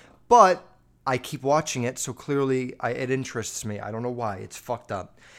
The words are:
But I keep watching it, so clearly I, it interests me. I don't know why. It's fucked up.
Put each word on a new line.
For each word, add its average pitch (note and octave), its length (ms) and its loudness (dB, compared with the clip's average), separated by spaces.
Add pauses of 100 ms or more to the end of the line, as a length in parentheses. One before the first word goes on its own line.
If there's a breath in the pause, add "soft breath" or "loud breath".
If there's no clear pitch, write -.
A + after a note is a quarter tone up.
(280 loud breath)
But G3 360 8 (440)
I C3 100 2
keep B2 240 -10
watching C#3+ 400 0
it, B2+ 160 -2
so C3 160 -6
clearly C3 640 -2
I, A#2 120 -2
it B2+ 180 -4
interests B2+ 560 -6
me. G#2 140 -8
I G#2 100 -8
don't A2+ 140 -8
know B2 80 -4
why. A#2 240 -6
It's G#2 220 -14
fucked - 340 -8
up. F#2+ 260 -10 (220 loud breath)